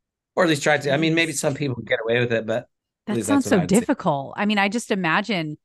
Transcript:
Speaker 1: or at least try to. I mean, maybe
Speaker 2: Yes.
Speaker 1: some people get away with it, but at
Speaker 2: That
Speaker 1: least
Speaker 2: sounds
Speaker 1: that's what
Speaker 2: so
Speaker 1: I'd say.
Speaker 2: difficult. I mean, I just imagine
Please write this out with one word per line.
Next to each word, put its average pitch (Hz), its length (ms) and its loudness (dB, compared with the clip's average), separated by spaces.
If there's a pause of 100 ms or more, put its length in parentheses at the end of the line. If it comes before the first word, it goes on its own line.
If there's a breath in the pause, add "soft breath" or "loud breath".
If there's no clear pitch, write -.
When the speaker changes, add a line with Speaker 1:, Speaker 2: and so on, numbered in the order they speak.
(360)
Speaker 1:
or 185 80 4
at 170 60 4
least 147 140 0
try 151 140 4
to. 139 160 -2
I 139 40 2
mean, 160 180 2
maybe 165 160 0
Speaker 2:
Yes. 135 100 -6
Speaker 1:
some 147 140 0
people 131 280 -6
get 120 200 -2
away 113 160 2
with 120 140 0
it, 110 120 -2
but 113 180 -2
at - 40 -20 (400)
Speaker 2:
That 214 80 -4
Speaker 1:
least 220 120 -2
Speaker 2:
sounds 277 180 2
Speaker 1:
that's - 80 -2
what 202 60 4
Speaker 2:
so 170 40 2
Speaker 1:
I'd 175 60 -6
say. 196 100 4
Speaker 2:
difficult. 160 580 -2
I 202 80 -2
mean, 214 140 0
I 202 100 2
just 226 220 -4
imagine 175 720 -2